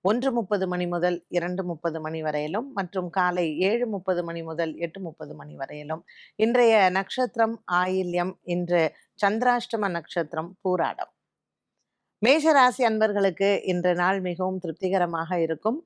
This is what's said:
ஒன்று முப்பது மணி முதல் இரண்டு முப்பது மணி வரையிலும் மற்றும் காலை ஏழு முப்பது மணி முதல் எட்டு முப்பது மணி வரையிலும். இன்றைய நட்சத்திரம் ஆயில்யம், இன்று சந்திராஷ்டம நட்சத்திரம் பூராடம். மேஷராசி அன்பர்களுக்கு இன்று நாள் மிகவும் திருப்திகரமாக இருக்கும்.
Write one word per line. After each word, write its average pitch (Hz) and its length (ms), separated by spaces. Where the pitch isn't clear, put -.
ஒன்று 247 260
முப்பது 196 360
மணி 180 200
முதல் 175 240
இரண்டு 180 320
முப்பது 160 340
மணி 160 220
வரையிலும் 156 500
மற்றும் 185 400
காலை 180 280
ஏழு 233 240
முப்பது 180 340
மணி 170 220
முதல் 160 220
எட்டு 165 200
முப்பது 156 340
மணி 147 220
வரையிலும். 147 400
இன்றைய 233 320
நட்சத்திரம் 226 580
ஆயில்யம், 180 520
இன்று 175 280
சந்திராஷ்டம 226 720
நட்சத்திரம் 165 540
பூராடம். 175 500
மேஷராசி 277 600
அன்பர்களுக்கு 208 600
இன்று 180 280
நாள் 190 260
மிகவும் 185 360
திருப்திகரமாக 170 840
இருக்கும். 226 380